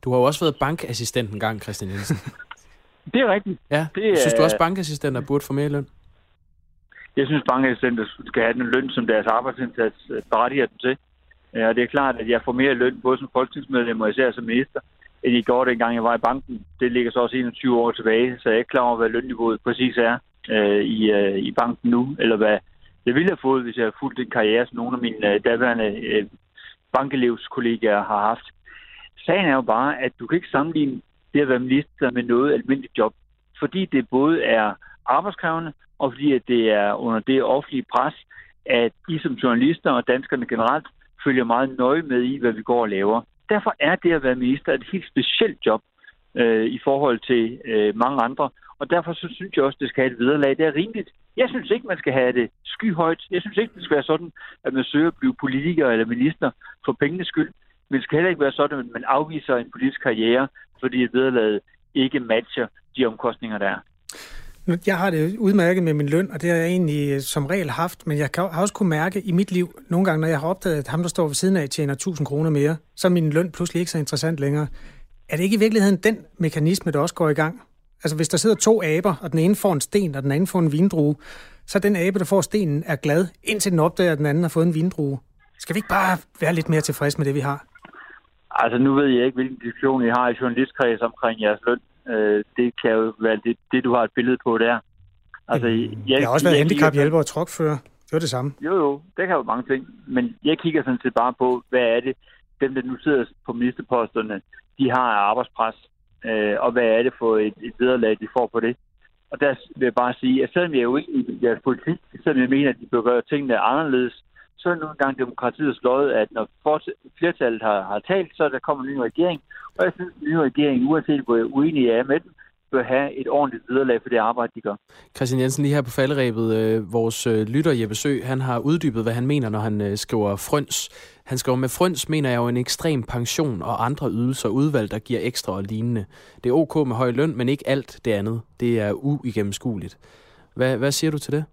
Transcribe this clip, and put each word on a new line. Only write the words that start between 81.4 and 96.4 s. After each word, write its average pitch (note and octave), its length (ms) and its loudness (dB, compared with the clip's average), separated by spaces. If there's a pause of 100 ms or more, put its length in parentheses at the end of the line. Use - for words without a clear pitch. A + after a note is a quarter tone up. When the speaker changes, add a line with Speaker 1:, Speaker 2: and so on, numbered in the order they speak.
Speaker 3:
så - 120 0
den G#3 180 2
abe, F#3 220 0
der F#3 60 0
får G3 160 2
stenen, E3 460 0
er D#3 100 -2
glad, D#3 300 2 (160)
indtil G3+ 300 -2
den E3 80 4
opdager, F3 320 2
at D3+ 60 -2
den D3+ 80 0
anden D3+ 180 2
har E3 40 0
fået E3 180 2
en F3 80 2
vindrue. D#3 440 -2 (400)
Skal - 160 -10
vi G3 40 -2
ikke G#3+ 100 -8
bare F#3 300 2 (220)
være D#3+ 120 2
lidt D#3+ 160 -2
mere D#3 120 4
tilfredse D3 380 -2
med D3+ 80 0
det, C#3 80 0
vi D3 60 -2
har? C#3+ 260 -6 (840)
Speaker 2:
Altså, A#2 280 2
nu C3+ 160 6
ved C#3+ 120 4
jeg B2+ 200 4
ikke, C3 80 0
hvilken B2+ 240 -4
diskussion B2+ 460 0
I A#2 40 4
har B2 200 2
i A#2 120 0
journalistkreds B2 600 0
omkring A2+ 400 -2
jeres G#2+ 260 2
løn. B2 140 0 (280)
Øh, G#2+ 360 2 (120)
det B2 160 2 (100)
kan A#2+ 80 2
jo A2 300 2
være A2 240 0
det, A#2 120 0 (160)
det, C3 120 0
du B2 100 2
har A#2+ 100 4
et A2 100 -4
billede B2 300 2
på A2+ 140 2
der. A#2 200 2 (720)
Altså, A#2 200 0
Speaker 3:
Jamen, A2+ 380 -2
Speaker 2:
jeg, C3 140 2
Speaker 3:
jeg C#3 60 2
har A#2 60 0
også D#3+ 140 2